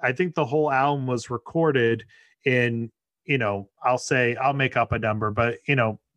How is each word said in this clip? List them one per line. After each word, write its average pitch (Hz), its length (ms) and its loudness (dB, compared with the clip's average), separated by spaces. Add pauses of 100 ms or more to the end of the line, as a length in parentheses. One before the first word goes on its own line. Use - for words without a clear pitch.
I 127 120 0
think 180 220 -2
the 151 100 0
whole 147 260 0
album 135 360 0
was 123 220 -4
recorded 123 760 0 (400)
in, 120 460 0 (340)
you 139 120 0
know, 101 320 -2 (140)
I'll 127 140 2
say, 123 400 0
I'll 135 160 0
make 135 240 -2
up 117 160 2
a 117 60 0
number, 107 320 -2
but, 117 260 -2 (100)
you 143 80 2
know, 110 240 0 (180)